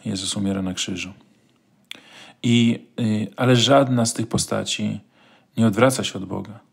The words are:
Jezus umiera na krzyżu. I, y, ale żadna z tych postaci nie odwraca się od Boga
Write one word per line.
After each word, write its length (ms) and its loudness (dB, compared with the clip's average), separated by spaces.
Jezus 320 -6
umiera 240 -2
na 120 -4
krzyżu. 400 -8
I, 420 4
y, 280 -2
ale 180 4
żadna 500 4
z 80 -2
tych 140 -6
postaci 720 -4
nie 100 4
odwraca 360 2
się 100 -6
od 120 -10
Boga 340 -10